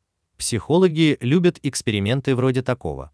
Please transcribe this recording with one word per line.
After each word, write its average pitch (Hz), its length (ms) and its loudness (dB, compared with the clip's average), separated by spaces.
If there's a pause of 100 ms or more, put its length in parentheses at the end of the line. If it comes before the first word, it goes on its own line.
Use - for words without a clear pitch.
(360)
Психологи 156 840 0
любят 170 440 2
эксперименты 120 720 -2
вроде 127 260 0
такого. 76 520 -6